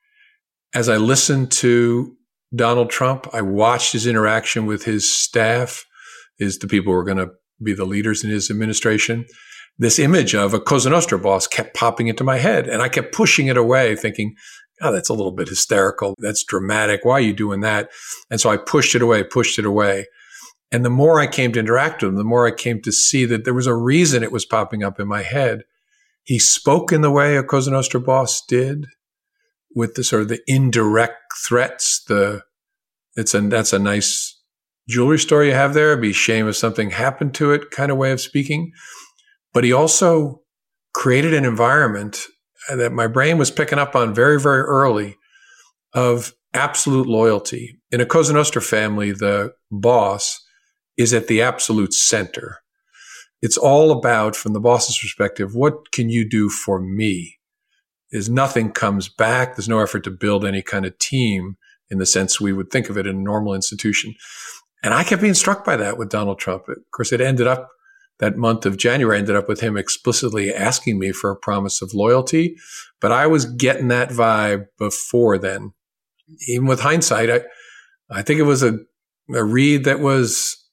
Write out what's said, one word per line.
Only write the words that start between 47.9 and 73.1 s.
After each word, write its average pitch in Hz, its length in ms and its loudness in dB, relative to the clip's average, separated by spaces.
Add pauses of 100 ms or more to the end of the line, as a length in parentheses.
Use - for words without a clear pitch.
In 120 80 -2
a 123 60 2
Cosa 151 260 2
Nostra 147 300 2
family, 104 500 -2
the 101 420 -2 (160)
boss 104 720 0 (560)
is 120 160 2
at 113 140 0
the 113 140 2
absolute 110 520 0
center. - 640 -4 (840)
It's 107 160 -2
all 147 340 6
about, 113 460 0
from 107 160 -6
the 104 80 -2
boss's 120 360 2
perspective, 101 560 -4
"What 147 380 -2
can 117 180 -2
you 113 180 0
do 107 220 0
for 98 300 -4
me?" 95 600 -4 (720)
Is 110 180 -6
nothing 120 420 0
comes 101 380 -2
back. 123 460 -2
There's 98 120 -8
no 113 120 2
effort 101 260 -2
to 95 60 -8
build 101 340 -2
any 98 160 -2
kind 98 240 -4
of 92 140 -10
team 98 580 -2 (320)
in 98 80 -6
the 95 80 0
sense 95 340 0
we 101 140 0
would 95 180 -6
think 117 180 -2
of 101 80 -6
it 98 100 -4
in 95 100 -6
a - 20 -6
normal 104 340 -4
institution. 104 640 -4 (680)
And 107 100 0
I 147 100 2
kept 190 200 0
being 208 100 4
struck 196 320 0
by - 100 0
that 104 220 -4
with 107 120 -8
Donald 101 300 -4
Trump. 92 300 -8
Of - 80 -10 (180)
course, - 160 -4
it 120 80 0
ended 127 260 2
up, 127 240 -2 (500)
that 107 180 -2
month 113 280 0
of 98 120 0
January 117 400 2
ended 101 180 0
up 101 140 -2
with 104 100 -2
him 110 160 -4
explicitly 107 800 -2
asking 110 440 -2
me 95 140 -2
for 98 180 -4
a 98 60 -4
promise 98 460 -4
of 95 120 -12
loyalty, 131 640 2 (460)
but 107 100 0